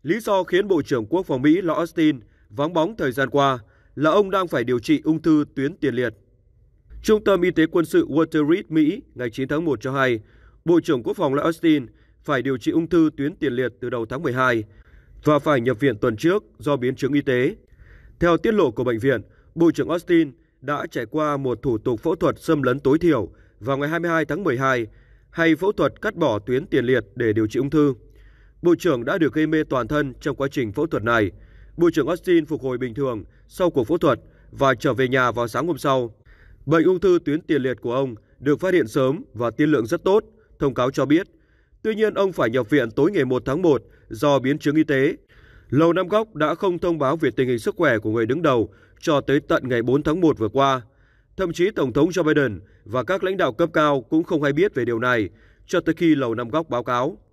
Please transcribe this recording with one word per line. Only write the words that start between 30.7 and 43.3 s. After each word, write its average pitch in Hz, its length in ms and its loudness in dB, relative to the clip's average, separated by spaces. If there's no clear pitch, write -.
phẫu 147 160 -2
thuật 135 160 -4
này. 113 280 2
Bộ 170 160 4
trưởng 139 140 0
Austin 170 380 0
phục 143 160 -6
hồi 127 160 -4
bình 123 160 -6
thường 123 300 -4
sau 180 220 -2
cuộc 131 140 0
phẫu 165 140 0
thuật 143 220 2
và 135 240 0
trở 127 180 -2
về 127 140 0
nhà 127 240 2
vào 120 160 -2
sáng 123 200 -4
hôm 156 100 -4
sau. 131 380 -2
Bệnh 165 200 2
ung 185 140 4
thư 180 260 4
tuyến 151 160 -2
tiền 147 200 0
liệt 127 200 -4
của 120 120 -4
ông 131 220 -2
được 143 200 0
phát 185 140 0
hiện 143 140 2
sớm 139 360 0
và 113 180 -4
tiên 151 180 0
lượng 123 160 2
rất 165 180 -4
tốt, 208 200 2
thông 139 140 -2
cáo 131 180 0
cho 139 140 -2
biết. 156 220 2
Tuy 220 140 -2
nhiên, 214 180 0
ông 196 180 0
phải 143 180 -2
nhập 131 200 -2
viện 170 220 2
tối 151 200 2
ngày 160 140 0
một 127 200 -2